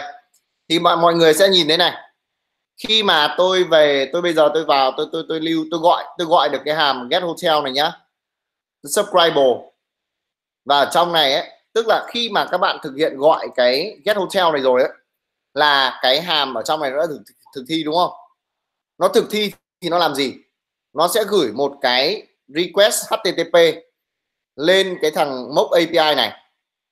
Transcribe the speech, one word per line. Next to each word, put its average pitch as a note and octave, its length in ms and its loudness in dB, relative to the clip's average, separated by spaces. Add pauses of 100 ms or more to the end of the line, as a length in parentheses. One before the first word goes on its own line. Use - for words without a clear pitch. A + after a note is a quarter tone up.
(680)
Thì E3 100 0
mọi, F3 180 2
mọi E3+ 180 4
người E3 200 6
sẽ G3 140 4
nhìn F3 200 2
thấy D#3+ 80 2
này. E3+ 180 0 (840)
Khi A3 260 -2
mà D#3 360 2
tôi F#3 260 2
về, D3 480 2
tôi F3 100 -2
bây F3 100 0
giờ D#3 220 4
tôi D#3+ 100 -2
vào, C#3 320 2
tôi, D#3 160 -4
tôi, E3 160 -6
tôi D#3+ 120 -6
lưu, D#3+ 300 -4
tôi E3+ 100 -4
gọi, E3 240 2 (140)
tôi F3 80 -4
gọi D#3 220 2
được C#3 160 -6
cái D3 100 -2
hàm C3+ 340 -2
get E3+ 140 -2
hotel E3 400 -2
này C3+ 100 -8
nhá. D3+ 200 -2 (920)
Subscribable. D#3 880 2 (920)
Và C#3+ 140 2
ở C#3 140 2
trong F3 200 2
này D3 220 2
ấy, - 160 -4 (220)
tức A3 160 -2
là F3 200 0
khi A#3 240 -6
mà D#3 180 0
các - 80 -2
bạn E3+ 240 -2
thực C3+ 140 -12
hiện D3 200 -2
gọi C#3+ 400 2
cái C3+ 480 0
get G#3 120 0
hotel F3+ 360 0
này C#3 100 -2
rồi B2+ 200 2
ấy, D#3 80 -2 (640)
là C#3 480 2
cái C3+ 200 2
hàm D3+ 320 -4
ở A2 80 -6
trong D#3 180 -4
này C#3 100 -4
nó C3+ 60 -8
đã D#3+ 100 -2
thực, C#3 160 -12 (320)
thực B2+ 140 -12
thi D#3+ 160 -4
đúng D3+ 100 -4
không? E3+ 180 0 (840)
Nó F3+ 100 2
thực A3 220 2
thi G#3 220 -4 (280)
thì E3+ 80 -10
nó E3+ 100 0
làm D#3+ 160 0
gì? C3 200 -4 (580)
Nó D#3+ 160 0
sẽ G#3+ 200 -2
gửi E3+ 240 0
một C#3 280 -4
cái C3+ 460 0 (220)
request F3+ 640 0
H A3+ 40 0
T A3 120 -4 (100)
T E3+ 40 -2 (120)
P F3+ 40 4 (1000)
lên F#3 460 0
cái D#3 80 0
thằng C3+ 440 -4
mock G3 180 0
A F3 140 2
P D#3+ 60 -10
I D#3 220 2
này. A#2 260 -2 (520)